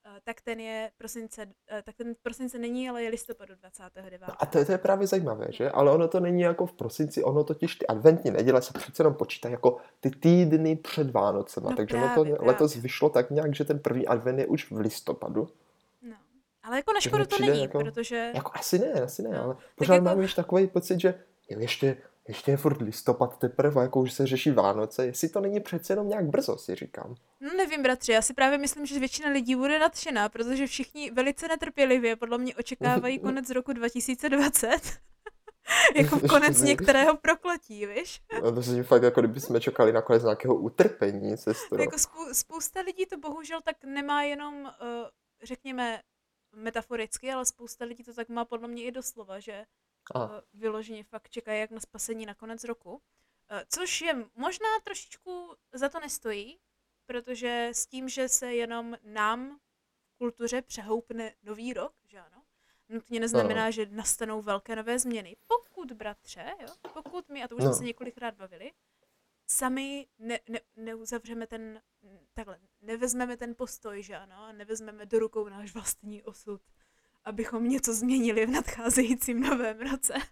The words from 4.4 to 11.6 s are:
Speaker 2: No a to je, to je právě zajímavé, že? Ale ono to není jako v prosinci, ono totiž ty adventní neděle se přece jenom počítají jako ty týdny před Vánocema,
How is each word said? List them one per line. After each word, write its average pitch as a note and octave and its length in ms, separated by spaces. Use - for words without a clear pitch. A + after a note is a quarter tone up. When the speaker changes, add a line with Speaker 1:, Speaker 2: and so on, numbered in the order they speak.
Speaker 2:
No - 20
a - 20
to - 120
je, C#3+ 80
to F#3+ 60
je F#3 60
právě F#3+ 300
zajímavé, C#3+ 420
že? C3+ 220
Ale C#3+ 200
ono E3 160
to F#3 120
není F3 220
jako F3 240
v F3 80
prosinci, - 500
ono C#3+ 200
totiž D#3 320
ty - 120
adventní D3 440
neděle B2+ 300
se - 120
přece - 300
jenom D3 120
počítají - 360
jako B2 260
ty C#3 120
týdny D#3+ 640
před D3+ 360
Vánocema, G2+ 580